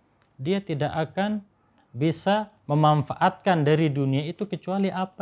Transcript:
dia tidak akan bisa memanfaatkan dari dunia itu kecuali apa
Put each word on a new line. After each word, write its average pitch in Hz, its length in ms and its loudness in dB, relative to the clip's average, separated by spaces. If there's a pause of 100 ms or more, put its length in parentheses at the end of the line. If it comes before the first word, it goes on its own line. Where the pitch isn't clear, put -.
(420)
dia 175 160 -2
tidak 151 320 -4
akan 196 560 -4 (480)
bisa 180 560 0 (160)
memanfaatkan 151 960 2
dari 151 320 2
dunia 139 320 0
itu 190 240 -8
kecuali 190 400 -4
apa 185 320 -6